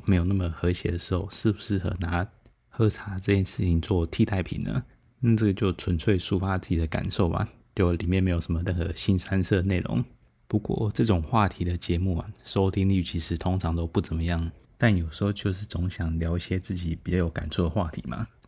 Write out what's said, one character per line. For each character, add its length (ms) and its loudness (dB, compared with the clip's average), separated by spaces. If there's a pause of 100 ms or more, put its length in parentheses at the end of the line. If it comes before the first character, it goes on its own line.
没 120 4
有 100 2
那 80 2
么 160 0
和 200 0
谐 200 -2
的 80 -4
时 160 -4
候， 160 -2
适 200 0
不 80 -2
适 200 -2
合 200 -2
拿 300 -2 (400)
喝 220 2
茶 280 -8
这 160 2
件 80 4
事 200 -4
情 180 4
做 240 2
替 220 2
代 160 0
品 200 -4
呢？ 200 -4 (380)
那 140 4
这 120 2
个 80 4
就 180 2
纯 240 -2
粹 220 2
抒 200 0
发 200 0
自 100 -8
己 80 2
的 100 2
感 240 -2
受 200 2
吧， 180 -2 (260)
就 200 4
里 120 -2
面 160 2
没 80 4
有 80 2
什 140 -4
么 100 0
任 120 -2
何 200 -2
新 240 2
三 240 0
色 200 2
内 160 0
容。 260 -2 (420)
不 120 0
过 340 -2
这 100 0
种 200 4
话 260 2
题 160 -4
的 140 0
节 200 0
目 200 0
啊， 80 -6 (180)
收 260 2
听 160 2
率 160 4
其 160 -4
实 200 -4
通 200 0
常 160 -2
都 120 -2
不 160 0
怎 120 -4
么 80 -2
样， 300 -2 (240)
但 180 4
有 160 0
时 140 -4
候 80 2
就 180 -2
是 140 -4
总 240 -4
想 300 -4
聊 180 0
一 40 -2
些 180 -4
自 160 -6
己 280 -4
比 80 -6
较 60 2
有 140 2
感 180 -6
触 140 -2
的 80 2
话 200 -2
题 160 -10
嘛。 200 -6 (220)